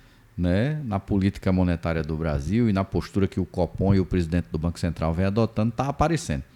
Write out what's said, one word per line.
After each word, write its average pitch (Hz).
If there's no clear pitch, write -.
né, 104
na 101
política 98
monetária 85
do 78
Brasil 80
e 107
na 95
postura 95
que -
o 90
Copom 92
e 95
o 87
presidente 85
do 80
Banco 80
Central 82
vem 90
adotando, 110
tá 131
aparecendo. 147